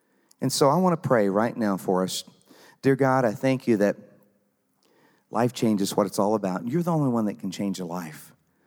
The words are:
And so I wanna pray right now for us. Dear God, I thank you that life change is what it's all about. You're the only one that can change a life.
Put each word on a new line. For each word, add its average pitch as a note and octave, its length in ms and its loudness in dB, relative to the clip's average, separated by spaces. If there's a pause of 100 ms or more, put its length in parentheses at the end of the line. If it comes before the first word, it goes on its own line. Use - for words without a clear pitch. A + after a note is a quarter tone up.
(420)
And C3 100 0
so - 160 4
I C#3+ 80 4
wanna F3+ 220 2
pray A2+ 320 2
right G#2+ 260 0
now G#2 220 0
for F#2 260 0
us. - 220 -6 (560)
Dear C3+ 160 2
God, C3 260 2
I A2 80 2
thank C3 380 -2
you A2+ 80 4
that G2+ 180 2 (1300)
life A#2+ 240 0
change G#2+ 280 0
is G2 140 -4
what G2+ 120 2
it's - 120 -6
all G#2 160 2
about. F#2+ 320 -4
You're E3 160 -2
the F3 80 -2
only D3+ 180 0
one A#2 180 0
that - 120 -6
can F#2+ 120 -8
change G2 280 -4
a F2+ 60 -8
life. E2 480 -12 (340)